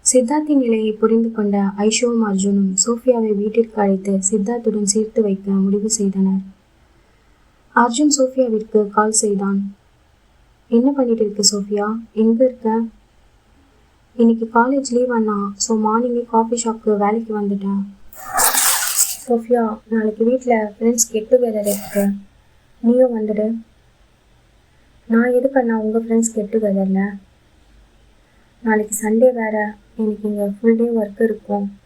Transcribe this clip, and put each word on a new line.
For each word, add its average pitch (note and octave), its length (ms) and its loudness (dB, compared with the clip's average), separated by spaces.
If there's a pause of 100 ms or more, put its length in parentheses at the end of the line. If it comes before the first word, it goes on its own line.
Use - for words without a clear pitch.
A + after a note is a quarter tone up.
(120)
சித்தார்த்தின் D4 460 2
நிலையை A3 340 2
புரிந்து A3+ 400 2
கொண்ட G3+ 460 0
ஐஷுவும் A3+ 480 0
அர்ஜுனும் G3 500 0 (100)
சோஃபியாவை A#3 500 0
வீட்டிற்கு G#3+ 460 -2
அழைத்து G3 380 0 (100)
சித்தார்த்துடன் A3 540 0
சேர்த்து A3 380 0
வைக்க G3 300 -2
முடிவு G3 380 0
செய்தனர். F#3+ 520 0 (1300)
அர்ஜுன் B3+ 460 2
சோஃபியாவிற்கு A3+ 680 0
கால் G#3+ 240 0
செய்தான். G3 640 -2 (920)
"என்ன B3 240 2
பண்ணிட்டு A#3+ 320 0
இருக்க G3+ 340 -2
சோஃபியா? G3+ 300 -2 (240)
எங்க A3+ 340 2
இருக்க?" A3+ 340 -2 (1400)
"இன்னைக்கு A3+ 380 2
காலேஜ் B3+ 380 2
லீவ் B3 200 0
அண்ணா, G#3 440 -2
so A3+ 220 -2
மார்னிங்கே A#3 480 0
காஃபி A3+ 400 0
ஷாப்க்கு A3 320 -2
வேலைக்கு G#3+ 440 -2
வந்துட்டேன்." G3 400 -2 (1500)
"சோஃபியா, A#3 500 0 (100)
நாளைக்கு A3 380 -2
வீட்ல A#3 540 0
ஃப்ரெண்ட்ஸ் A#3 320 0
கெட் A3 180 -4
டுகெதர் A#3 300 2
இருக்கு, G3+ 500 -2 (680)
நீயும் A#3+ 400 2
வந்துடு." G#3+ 360 -2 (1500)
"நான் A#3 260 2
எதுக்கு C4 260 2
அண்ணா A3+ 180 0
உங்க G#3+ 220 0
ஃப்ரெண்ட்ஸ் A3+ 340 0
கெட் G#3 200 -4
டுகெதர்ல? G3 520 0 (1600)
நாளைக்கு G#3+ 380 0
சண்டே A3+ 320 4
வேற, G#3+ 400 -2 (220)
எனக்கு G#3+ 340 -4
இங்க G3+ 300 -4
ஃபுல் A3+ 160 4
டே A#3 140 0
ஒர்க் A3+ 340 -2
இருக்கும்." G3+ 640 -4